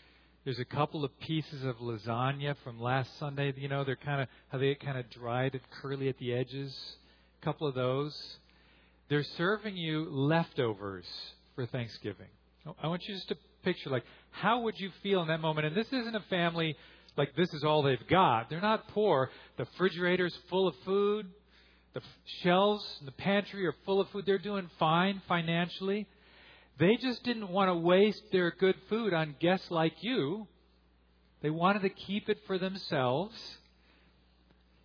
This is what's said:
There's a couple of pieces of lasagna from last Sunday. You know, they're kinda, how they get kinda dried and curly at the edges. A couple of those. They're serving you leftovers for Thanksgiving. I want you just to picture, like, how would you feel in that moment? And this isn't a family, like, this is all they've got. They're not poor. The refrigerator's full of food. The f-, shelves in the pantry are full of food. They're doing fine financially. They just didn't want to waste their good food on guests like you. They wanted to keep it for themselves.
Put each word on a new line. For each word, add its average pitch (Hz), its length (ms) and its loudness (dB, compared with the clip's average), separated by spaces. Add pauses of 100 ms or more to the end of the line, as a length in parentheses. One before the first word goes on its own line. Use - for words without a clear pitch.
(460)
There's 123 140 -6
a 127 60 -6
couple 151 380 -2
of - 160 -8
pieces 147 460 -6
of 123 120 -4
lasagna 120 840 -4
from 117 160 -14
last 123 380 -2
Sunday. 143 400 -4
You 139 100 -8
know, 139 160 -2
they're 131 120 -2
kinda, 139 320 -4 (220)
how 135 100 -6
they 135 80 2
get 139 120 0
kinda 131 240 -6
dried 123 520 -4
and 127 80 -10 (180)
curly 135 260 -4
at 131 120 -2
the 120 140 -4
edges. 131 640 -6 (460)
A - 40 -18
couple 151 220 -2
of 127 80 -2
those. 131 600 -2 (720)
They're 147 140 2
serving 202 520 -2
you 160 340 -2
leftovers 123 960 0 (500)
for 127 100 -4
Thanksgiving. 110 640 -8 (520)
I 151 60 -4
want 175 200 -6
you 202 80 -10
just 180 140 -12
to - 80 -4 (260)
picture, 180 260 -2
like, 127 160 0 (240)
how 233 320 0
would 220 180 -4
you 185 120 -6 (120)
feel 196 180 2
in 156 60 -2
that 160 140 0
moment? 156 260 0
And 156 80 -4
this 220 160 -2
isn't 233 240 -2
a 202 140 -4
family, 165 480 0 (400)
like, 143 180 0
this 170 180 2
is 147 120 -4
all 151 160 6
they've 135 260 2
got. 139 420 6
They're 160 120 -6
not 214 280 0
poor. 165 400 4 (280)
The 131 80 -4
refrigerator's 180 680 0 (140)
full 190 180 2
of 156 80 -2 (100)
food. 202 440 0 (640)
The - 80 -8
f-, - 180 -20 (220)
shelves 196 600 4
in 143 40 -14
the 131 60 -12
pantry 196 540 -2
are 151 100 0 (100)
full 196 140 2
of 190 100 0
food. 196 160 -8
They're 196 120 2
doing 190 320 -6 (100)
fine 175 480 4
financially. 175 800 -2 (720)
They 185 180 6
just 240 260 -4
didn't 220 260 -2
want 190 200 4
to 180 60 2
waste 185 560 4
their 180 200 4
good 190 240 2 (120)
food 214 260 0
on 156 260 0
guests 180 320 2
like 160 320 0
you. 214 440 -2 (920)
They 147 80 -2
wanted 180 340 2
to 196 60 2
keep 202 400 -4
it 208 160 0
for 190 140 -2
themselves. 175 960 -2 (1300)